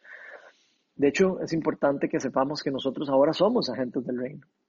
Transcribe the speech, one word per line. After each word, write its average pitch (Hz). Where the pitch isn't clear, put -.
De 143
hecho, 185
es 160
importante 147
que 156
sepamos 135
que 147
nosotros 135
ahora 139
somos 208
agentes 123
del 127
reino. 131